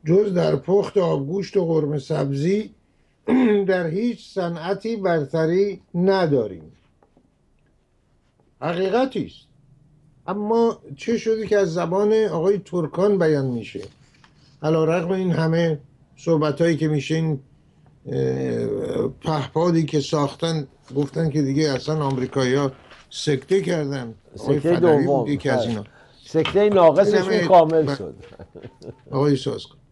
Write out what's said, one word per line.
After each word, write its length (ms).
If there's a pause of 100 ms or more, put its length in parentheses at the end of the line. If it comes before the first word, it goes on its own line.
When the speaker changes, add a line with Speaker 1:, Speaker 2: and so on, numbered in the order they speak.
Speaker 1:
جز 280
در 220
پخت 420
آبگوشت 600
و 80
قرمه 340
سبزی 680 (580)
<clears throat> 400
در 200
هیچ 460
صنعتی 640
برتری 840 (140)
نداریم. 760 (1900)
حقیقتی 640
است. 220 (800)
اما 500 (180)
چه 220
شده 300
که 100
از 160
زبان 400 (120)
آقای 320
ترکان 600
بیان 280
می‌شه؟ 360 (800)
علیرغم 480
این 200
همه 480 (360)
صحبتایی 640
که 100
می‌شه، 280
این، 240 (720)
اه، 960
پهپادی 800
که 140
ساختن، 680 (280)
گفتن 340
که 120
دیگه 280
اصلاً 360
آمریکایی‌ها 680 (380)
سکته 520
کردن. 520 (260)
آقای 200
Speaker 2:
سکته 160
Speaker 1:
فدوی 300
Speaker 2:
دوم. 0
Speaker 1:
بود 240
یکی 200
از 100
Speaker 2:
بله. 100
Speaker 1:
اینا. 140 (420)
Speaker 2:
سکته 440
ناقصشون 600
Speaker 1:
این 100
همه 80
Speaker 2:
کامل 380
Speaker 1:
ب-، 100
Speaker 2:
شد. 200 (960)
Speaker 1:
آقای 240
سازگار. 420 (140)